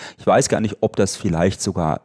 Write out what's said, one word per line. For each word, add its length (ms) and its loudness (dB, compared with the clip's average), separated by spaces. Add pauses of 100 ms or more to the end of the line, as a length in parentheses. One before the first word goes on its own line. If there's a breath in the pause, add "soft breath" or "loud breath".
(180 loud breath)
Ich 80 -8
weiß 220 4
gar 120 0
nicht, 200 -4
ob 160 0
das 200 0
vielleicht 440 0
sogar 440 -2